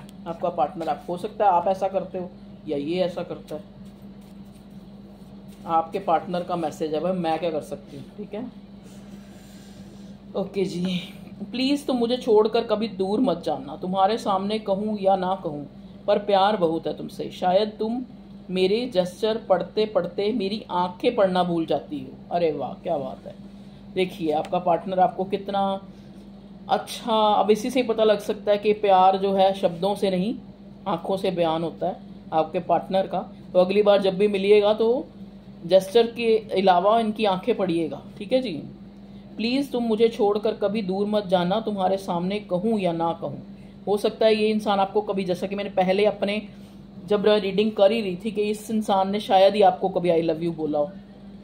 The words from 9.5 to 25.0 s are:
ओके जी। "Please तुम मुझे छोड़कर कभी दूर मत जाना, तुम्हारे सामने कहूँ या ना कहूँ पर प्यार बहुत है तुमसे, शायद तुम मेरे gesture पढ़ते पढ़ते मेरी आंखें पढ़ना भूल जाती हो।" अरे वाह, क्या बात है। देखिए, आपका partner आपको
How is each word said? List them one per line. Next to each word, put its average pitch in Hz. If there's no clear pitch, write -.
ओके 190
जी। 180
"Please 269
तुम 254
मुझे 233
छोड़कर 226
कभी 220
दूर 190
मत 180
जाना, 143
तुम्हारे 190
सामने 202
कहूँ 208
या 190
ना 185
कहूँ 147
पर 202
प्यार 202
बहुत 165
है 151
तुमसे, 151
शायद 202
तुम 233
मेरे 190
gesture 185
पढ़ते 190
पढ़ते 196
मेरी 196
आंखें 185
पढ़ना 185
भूल 170
जाती 151
हो।" 131
अरे 170
वाह, 135
क्या 170
बात 131
है। -
देखिए, 180
आपका 160
partner 175
आपको 185